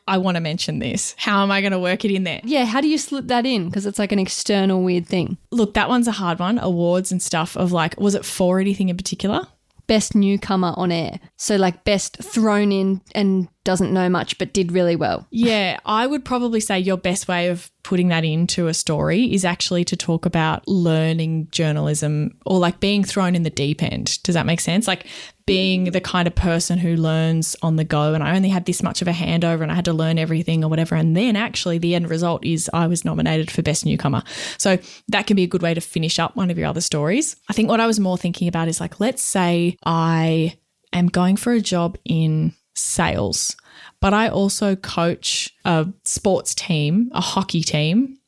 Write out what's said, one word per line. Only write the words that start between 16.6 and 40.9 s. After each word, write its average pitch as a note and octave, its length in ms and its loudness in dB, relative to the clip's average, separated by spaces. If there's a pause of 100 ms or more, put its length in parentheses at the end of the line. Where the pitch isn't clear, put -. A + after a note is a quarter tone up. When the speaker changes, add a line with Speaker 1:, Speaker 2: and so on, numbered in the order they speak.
Speaker 1:
say F#3+ 180 0
your F#3 160 0
best F3+ 320 -2
way F3 220 0
of F3 200 -6 (140)
putting F3+ 240 2
that E3 160 2
into E3 440 0
a D#3+ 60 0
story D#3+ 600 0
is F#3+ 100 2
actually F3 400 0
to F3 140 -2
talk - 280 -2
about D#3+ 440 0
learning D#3+ 840 0
journalism D3+ 960 0
or, F#3+ 140 2
like, F3 200 0
being G3+ 240 2
thrown F#3 320 0
in E3+ 80 0
the D#3 60 0
deep D3 340 -2
end. - 400 -4
Does F3 120 0
that E3 100 0
make E3 160 0
sense? F#3 260 0
Like, F#3 180 -4 (400)
being F#3 400 2
the F3+ 140 0
kind F3+ 300 0
of E3+ 60 -6
person E3+ 420 0
who E3+ 180 2
learns D#3+ 640 0
on D#3+ 140 2
the D#3+ 80 2
go D3+ 300 0
and D#3 100 0
I E3 140 2
only F#3+ 100 2
had F3+ 180 0
this - 160 -2
much - 200 -2
of F3+ 80 0
a - 20 0
handover E3 520 0
and D#3 80 -2
I E3 40 -2
had F3 100 0
to E3+ 80 2
learn D#3+ 240 2
everything D#3+ 460 0
or D#3 60 0
whatever. D#3+ 260 0
And D#3+ 200 4
then G#3+ 200 2
actually F#3+ 420 -2
the E3+ 160 0
end E3+ 160 0
result E3 360 -2
is D#3+ 280 -2
I E3 140 2
was E3+ 160 0
nominated D#3+ 480 0
for D#3+ 120 -2
Best - 220 -2
Newcomer. C#3 380 0 (340)
So F#3 200 2 (320)
that G#3 180 0
can G#3+ 80 4
be F#3+ 80 4
a F3 40 0
good F3+ 140 -2
way E3+ 120 0
to E3+ 80 -4
finish - 380 -4
up - 180 -2
one F#3 120 0
of E3+ 80 -2
your D#3 100 -2
other D3 120 -2
stories. E3+ 560 -2 (140)
I G3+ 40 -2
think A3 140 2
what A#3 140 2
I A3+ 60 2
was A3 120 0
more F#3 180 0
thinking F3 300 -2
about E3 220 -2
is, D#3+ 100 -4
like, E3+ 220 -6
let's F3 200 -2
say F3 540 0 (100)
I E3 720 2 (360)